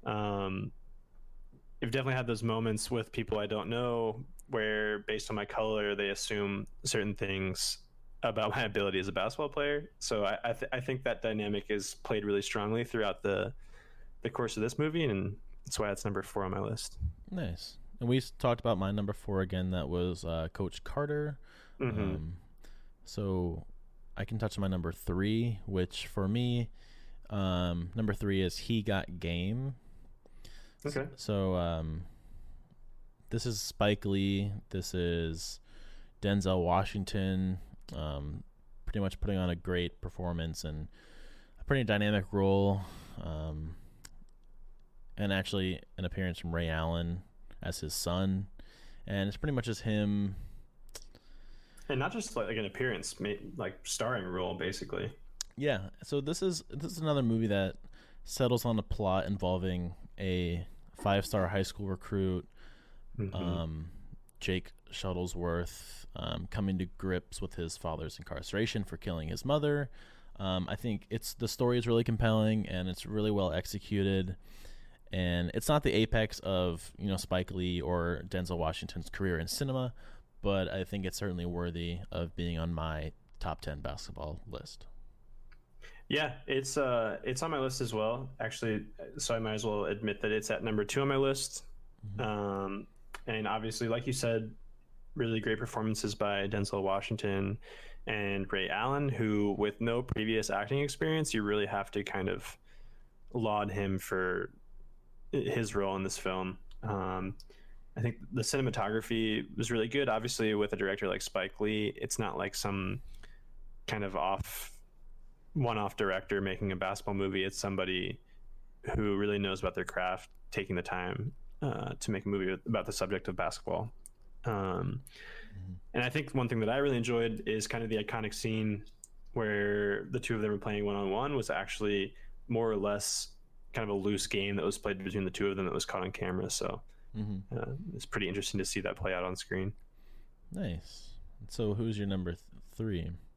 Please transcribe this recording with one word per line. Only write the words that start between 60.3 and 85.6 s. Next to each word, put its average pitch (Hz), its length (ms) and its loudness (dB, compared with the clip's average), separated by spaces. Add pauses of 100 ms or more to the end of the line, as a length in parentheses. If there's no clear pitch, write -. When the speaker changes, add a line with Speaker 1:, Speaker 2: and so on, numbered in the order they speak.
Speaker 2:
five-star 98 460 4
high 95 140 2
school 101 240 -4
recruit, 95 600 0 (720)
Speaker 1:
Mm-hmm. 98 180 -2
Speaker 2:
um, 82 540 -2 (500)
Jake 92 320 -2 (180)
Shuttlesworth, 87 1160 -2 (100)
um, - 340 -4
coming 98 280 0
to 90 80 0 (120)
grips 92 420 -2
with 95 140 -4
his 82 220 -4
father's 80 420 -4
incarceration 98 640 0
for - 140 -6
killing 82 320 -4
his 87 160 -4
mother. 147 440 4 (520)
Um, 92 280 2
I - 60 -2
think 110 360 -2
it's, - 240 -2
the 120 120 -2
story 123 320 4
is 117 80 2
really 117 160 8
compelling 110 640 6
and 92 200 0
it's - 180 -4
really 107 240 2
well 98 220 4
executed. 95 800 2 (800)
And 87 420 2
it's - 140 0
not 151 160 6
the - 80 6
apex 110 480 4
of, 90 580 2
you 98 80 -2
know, 95 100 4
Spike 90 360 0
Lee 90 280 2
or 87 460 2
Denzel 92 320 -2
Washington's 80 500 -2
career 92 300 0
in 82 80 0
cinema, 127 480 0 (480)
but 98 260 4
I 95 140 -2
think 98 240 -2
it's 90 100 -2
certainly 90 300 -2
worthy 87 540 -2 (100)
of 85 240 -2
being 85 240 0
on 85 160 0
my 78 380 -2 (260)
top 78 220 -2
ten 73 200 -4
basketball 71 600 -8 (100)
list. - 360 -10 (1200)